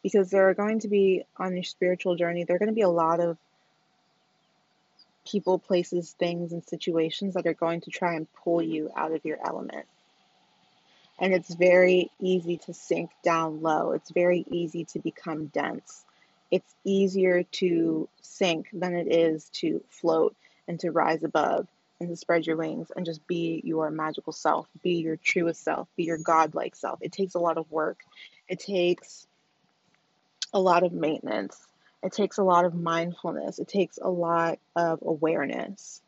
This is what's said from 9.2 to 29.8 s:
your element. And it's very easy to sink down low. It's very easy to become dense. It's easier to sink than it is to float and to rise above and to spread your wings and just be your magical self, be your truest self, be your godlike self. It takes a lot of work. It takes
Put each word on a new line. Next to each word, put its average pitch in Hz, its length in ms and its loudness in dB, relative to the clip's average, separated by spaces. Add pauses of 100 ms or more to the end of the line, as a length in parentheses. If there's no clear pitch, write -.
your 151 180 -6
element. - 440 -8 (1300)
And 190 140 2
it's 175 200 -2
very 180 640 6
easy 175 380 -2
to - 160 -14
sink 165 360 -4 (140)
down 160 380 0
low. 160 300 2
It's 160 200 -6
very 180 400 2
easy 170 340 -4
to - 140 -10
become 160 480 -6
dense. - 560 -8 (480)
It's - 320 -2
easier 185 600 2
to 165 640 0 (140)
sink 165 500 -2
than 180 240 -4
it 170 120 -2
is 165 460 2
to 160 360 -4
float 160 460 2 (320)
and 170 140 -6
to 170 100 -2
rise 160 320 0
above 165 440 0 (320)
and 175 100 -6
to 170 60 -6
spread 170 300 0
your 160 120 -2
wings 160 380 -6
and 180 100 -6
just 165 200 -10
be 170 400 -4
your 160 240 -2
magical 156 420 -6
self, 160 360 0 (160)
be 175 140 0
your 160 180 -2
truest 165 480 -2
self, 160 240 -4 (100)
be 175 60 -2
your 160 160 -2
godlike 160 560 2
self. - 260 -8
It 170 100 -6
takes 190 220 -4
a 180 60 -2
lot 165 180 0
of 160 140 -6
work. 156 280 -4 (480)
It 180 120 -8
takes 180 640 -2 (1300)